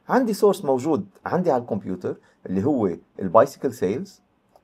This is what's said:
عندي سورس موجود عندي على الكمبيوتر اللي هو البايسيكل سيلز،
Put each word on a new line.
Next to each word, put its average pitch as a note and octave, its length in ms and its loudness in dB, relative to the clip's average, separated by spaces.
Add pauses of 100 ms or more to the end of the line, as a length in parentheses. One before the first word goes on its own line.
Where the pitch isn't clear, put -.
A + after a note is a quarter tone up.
عندي A3+ 240 0
سورس G3 320 2
موجود C3+ 420 0 (200)
عندي E3 240 0
على B2 120 0
الكمبيوتر G2 540 -6 (300)
اللي F#2+ 180 -2
هو A#2+ 260 2 (280)
البايسيكل A2+ 540 2
سيلز، A#2 500 -6 (420)